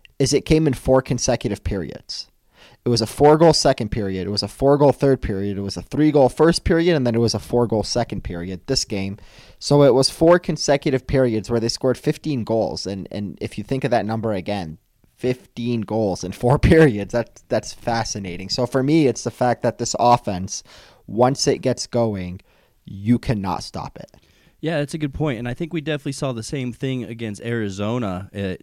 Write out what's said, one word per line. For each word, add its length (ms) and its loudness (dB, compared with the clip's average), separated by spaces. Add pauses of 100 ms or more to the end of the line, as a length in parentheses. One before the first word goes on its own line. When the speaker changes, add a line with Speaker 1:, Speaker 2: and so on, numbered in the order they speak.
(200)
Speaker 1:
is 120 2
it 120 2
came 240 4
in 60 0
four 280 2
consecutive 600 -4
periods. 640 -8 (560)
It 40 0
was 120 2
a 60 -2
four-goal 460 6
second 360 0
period, 400 -4
it 20 -4
was 140 -2
a 40 -8
four-goal 440 4
third 280 2
period, 380 -4
it 40 -6
was 140 -8
a 60 -10
three-goal 460 4
first 340 4
period, 320 2
and 100 0
then 120 0
it 40 2
was 140 2
a 60 -2
four-goal 420 0
second 400 -4
period 440 -8
this 180 -2
game. 340 -6 (400)
So 240 4
it 100 8
was 160 4
four 300 6
consecutive 640 -2
periods 460 0
where 80 2
they 100 0
scored 300 -2
fifteen 460 -4
goals, 420 -2
and, 240 -8
and 300 -8
if 180 -8
you 60 -10
think 180 -4
of 80 -2
that 160 2
number 260 -2
again, 460 -6 (380)
fifteen 640 -4
goals 420 -2
in 80 -8
four 280 0
<laughs> 20 0
periods, 520 6
that, 360 -4
that's 240 -2
fascinating. 760 -6
So 180 -2
for 180 0
me, 240 4
it's 160 -2
the 80 -4
fact 320 0
that 140 -2
this 200 -6
offense, 640 0 (460)
once 400 2
it 100 2
gets 300 -4
going, 520 -4 (440)
you 340 0
cannot 460 -4
stop 340 -12
it. 140 -20 (460)
Speaker 2:
Yeah, 200 -4
that's 160 -4
a 40 -8
good 140 -4
point. 260 -4
And 80 -8
I 80 -6
think 180 -8
we 100 -6
definitely 300 -6
saw 200 -6
the 100 -8
same 300 -6
thing 320 -6
against 380 -10
Arizona, 920 -4
uh, 280 -6